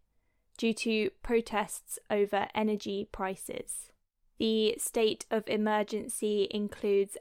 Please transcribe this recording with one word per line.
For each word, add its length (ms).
due 160
to 340
protests 760
over 460
energy 560
prices. 800
The 380
state 520
of 160
emergency 1040
includes 720